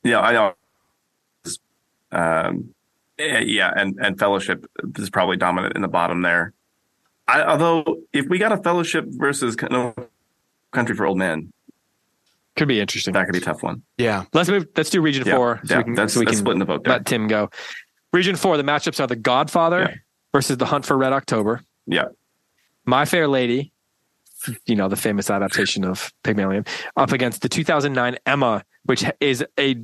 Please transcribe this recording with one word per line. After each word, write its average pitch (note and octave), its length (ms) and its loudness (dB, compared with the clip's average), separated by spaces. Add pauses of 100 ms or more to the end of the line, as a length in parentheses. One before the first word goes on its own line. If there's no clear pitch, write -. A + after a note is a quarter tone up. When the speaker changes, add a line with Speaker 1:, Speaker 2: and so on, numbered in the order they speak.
Speaker 1:
yeah, A#2 160 4
I A2 140 4
know. G#2 200 4 (1600)
Um, E2 640 -2 (440)
eh, D3 280 0
yeah, G#2 300 0
and, G2 240 -2
and G2+ 200 -2
Fellowship G2+ 460 0 (320)
is G2+ 120 -6
probably F#2 280 2
dominant F#2 380 0
in - 60 -2
the F#2+ 60 -2
bottom F2 340 0
there. F2 320 0 (760)
I, C#3+ 160 4
although, D#3+ 540 2 (140)
if C#3 160 0
we F3+ 100 0
got G#3+ 140 2
a G3+ 60 2
Fellowship E3+ 500 0
versus C3+ 480 -2 (160)
No B2 240 -2 (760)
Country A2+ 240 0
for G#2 100 -2
Old F#2+ 120 0
Men, E2 340 -4 (1040)
Speaker 2:
Could D3+ 120 0
be A#2+ 120 2
interesting. G2+ 340 -4
Speaker 1:
that F#2+ 120 2
could - 80 -4
be F2+ 60 0
a - 20 -6
tough - 220 -6
one. G#2 180 -6 (160)
Speaker 3:
Yeah. G#2+ 360 0
Speaker 2:
Let's E3+ 160 4
move. F#3+ 260 2
Let's D#3 140 0
do F#3 120 2
Region C#3 240 0
Speaker 1:
Yeah, G#2 120 2
Speaker 2:
four, A#2+ 280 2
so - 80 0
Speaker 1:
yeah, - 60 4
Speaker 2:
we - 60 0
can, A#2 100 -2
Speaker 1:
that's, G#2 180 2
Speaker 2:
so B2 60 2
we A2+ 60 4
Speaker 1:
that's A2 120 2
Speaker 2:
can G#2 60 0
Speaker 1:
splitting F#2+ 160 2
the F#2+ 60 0
vote D2+ 180 -2
there. C3 100 2
Speaker 2:
let A#2+ 120 -2
Tim A2 220 0
go. G#2+ 220 0 (640)
Region F3+ 240 2
four, E3 220 2
the C#3+ 60 0
matchups D3 360 -2
are C#3 80 0
The A#2+ 80 -2
Godfather D3+ 640 2
Speaker 1:
Yeah. - 160 -2 (380)
Speaker 2:
versus C3+ 240 2
The B2 80 0
Hunt C#3 200 -2
for C#3+ 120 2
Red C3 160 2
October. A#2 480 0 (260)
Speaker 1:
Yeah. D#2+ 180 0 (800)
Speaker 2:
My C3 200 2
Fair D#3+ 220 2
Lady, C3 440 0 (920)
you A#2 100 0
know, G2 140 2
the G2+ 80 -2
famous G2+ 340 -2
adaptation G2 540 0
of F#2 260 -6 (120)
Pygmalion, G2+ 420 0 (320)
up C3+ 160 2
against B2 280 -2
the B2+ 80 -2
two E3 140 -2
thousand D3 300 0
nine B2 320 -2
Emma, B2 380 2 (200)
which B2+ 200 0 (180)
is C#3 220 0 (140)
a C#3 260 2